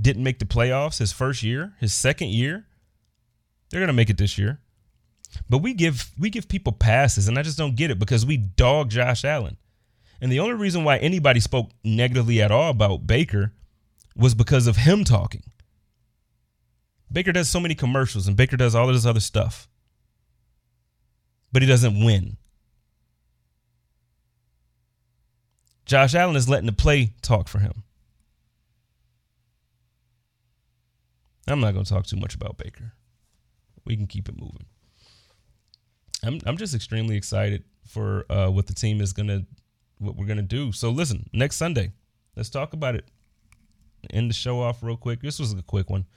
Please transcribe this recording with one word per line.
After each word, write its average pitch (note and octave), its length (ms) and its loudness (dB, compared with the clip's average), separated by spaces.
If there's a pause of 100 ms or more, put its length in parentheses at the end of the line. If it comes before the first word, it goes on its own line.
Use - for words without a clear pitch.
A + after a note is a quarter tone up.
didn't B2 220 2
make C3 160 -2
the A#2 60 -6
playoffs B2+ 540 -2
his G#2+ 140 -2
first C3 300 -4
year, C3 380 -6
his G#2+ 120 0
second C#3+ 360 -2
year? E3+ 380 -2 (1040)
They're E3+ 120 -6
gonna F3+ 120 2
make A2+ 180 4
it F#2 80 0
this G#2 200 0
year. G#2+ 220 -2 (880)
But B2+ 100 2
we A#3 160 -2
give, E3 440 -2
we G3 120 -2
give G#3+ 180 -8
people F3+ 240 -4
passes, A#2 540 2
and A#2 120 0
I C#3+ 40 -2
just D3+ 160 -8
don't C#3+ 180 -2
get D#3 140 0
it G#2 80 -4
because A2 280 2
we D3 100 0
dog B2 540 4
Josh B2 340 0
Allen. C3+ 320 -4 (640)
And B2+ 100 -2
the B2+ 100 2
only A3+ 140 0
reason F#3 300 -2
why C#3+ 140 4
anybody D3+ 420 2
spoke A#2+ 300 -2 (120)
negatively A#2 600 2
at G#2 100 4
all D3+ 180 2
about G#2 360 0
Baker A2 460 0 (600)
was A#2+ 200 4
because A#2+ 320 4
of A2 100 2
him E3 260 6
talking. G#2+ 420 0 (1700)
Baker F3+ 200 0
does E3+ 160 0
so F#3 100 0
many E3+ 160 -2
commercials, B2 540 0
and G2 80 2
Baker B2+ 200 4
does B2 180 4
all A#2+ 140 4
of B2+ 60 4
this A#2+ 120 2
other A2+ 140 4
stuff. - 480 -2 (1800)
But C3 100 4
he C3+ 60 6
doesn't A#2 360 6
win. G2+ 320 4 (3500)
Josh C3+ 280 4
Allen F3 220 2
is B2+ 120 2
letting C3+ 180 2
the A2+ 60 0
play C3+ 500 2
talk G#2+ 260 0
for - 120 -4
him. G2+ 220 -4 (3750)
I'm C#3+ 120 -2
not G#2+ 120 0
gonna F#2+ 120 -4
talk F#2+ 220 -2
too - 100 -8
much F#2 180 -8
about - 240 -12
Baker. - 340 -16 (920)
We A2 120 -6
can G#2 100 -6
keep G2 220 -10
it - 100 -14
moving. - 280 -18 (1600)
I'm, B2+ 240 -6
I'm D3 120 -4
just F#3+ 160 -8
extremely A2 420 -4
excited G2+ 480 -4 (240)
for, G2+ 420 -6
uh, G2 180 0
what G2 200 0
the G2 60 -8
team G#2+ 260 -2
is G2 120 -2
gonna, G2+ 340 -6 (520)
what G2+ 160 -10
we're G2+ 120 -8
gonna G#2+ 160 -4
do. A#2+ 280 -6
So A2+ 200 -4
listen, C3 420 -4
next C3+ 240 -2
Sunday, A#2+ 360 -2 (440)
let's A2 140 -8
talk C#3+ 220 -8
about C#3 220 -4
it. - 160 -10 (1000)
End A#2 200 -2
the A2+ 40 -4
show B2 260 -6
off A#2+ 220 -4
real A#2 140 -6
quick. A#2 260 -8
This C#3+ 180 -10
was A#2 140 -4
a F#2 80 -8
quick G2 280 -4
one. F#2+ 140 -4 (120)